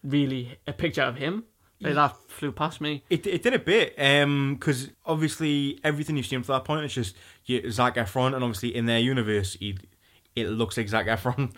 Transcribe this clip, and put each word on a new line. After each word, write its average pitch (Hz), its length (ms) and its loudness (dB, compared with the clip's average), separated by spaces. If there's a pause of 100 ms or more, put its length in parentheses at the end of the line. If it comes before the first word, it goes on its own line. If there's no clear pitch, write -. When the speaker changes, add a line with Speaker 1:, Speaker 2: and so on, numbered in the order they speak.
Speaker 1:
really 135 640 -2
a 147 60 -6
picture 156 280 -2
of 127 160 0
him. 175 280 -4 (340)
Like, 151 100 -4
Speaker 2:
Ye- 139 60 0
Speaker 1:
that 147 200 4 (120)
flew 147 240 -6
past 156 300 -4
me. 151 280 -4
Speaker 2:
It, - 160 0
it 180 160 -2
did - 140 2
a - 40 2
bit, 190 380 2
um, 143 600 4
'cause 135 300 -2 (140)
obviously 151 800 0
everything 151 340 0
you've 123 100 -2
seen 131 120 -2
up 120 60 -6
to 143 60 -4
that 131 140 0
point 151 200 -2
is - 80 -6
just, 107 220 -4 (300)
yeah, 123 160 0 (100)
Zac 123 240 2
Efron, 127 400 0
and 127 80 -2
obviously 117 320 -4
in 117 100 0
their 117 140 4
universe, 107 600 0
he, 104 160 -6 (600)
it 113 120 -2
looks 113 300 -2
like 110 100 -2
Zac 107 200 0
Efron. 123 500 0